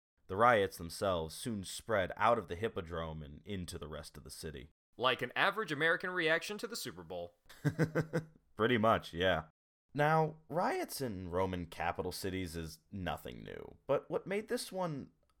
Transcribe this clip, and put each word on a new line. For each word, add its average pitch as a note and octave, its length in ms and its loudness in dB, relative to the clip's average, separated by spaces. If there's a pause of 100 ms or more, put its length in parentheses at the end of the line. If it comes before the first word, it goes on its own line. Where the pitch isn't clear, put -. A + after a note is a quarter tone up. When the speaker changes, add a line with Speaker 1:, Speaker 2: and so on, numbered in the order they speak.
(280)
Speaker 1:
The F#2 80 -2
riots G#2+ 400 6
themselves E2+ 580 0
soon G#2+ 300 -6
spread G2 520 0
out A#2 220 6
of F2+ 100 -8
the F2 60 -4
Hippodrome E2 680 -4
and D2 220 -14
into F#2 320 -8
the D2+ 120 -10
rest D2 280 -12
of D2+ 60 -16
the - 80 -16
city. C#2+ 400 -12 (260)
Speaker 2:
Like B2 240 4
an B2 140 -4
average F#3 380 2
American E3+ 380 2
reaction E3+ 480 0
to A#3 80 -6
the A3+ 100 -8
Super F2+ 260 -8
Bowl. F2 320 -8 (640)
Speaker 1:
<laughs> - 600 -4
Pretty A#2+ 220 4
much, A2 340 4
yeah. E2+ 300 4 (520)
Now, D#3 400 4 (140)
riots B3 520 -2
in F#2 300 -4
Roman F2+ 360 2
capital F2 460 -2
cities F#2 440 -4
is D#2+ 220 -6 (140)
nothing D2 520 -6
new, G1+ 320 -12 (100)
but C#3 220 2
what - 180 -4
made G#3 220 -4
this B3 220 -4
one F3 380 -4 (320)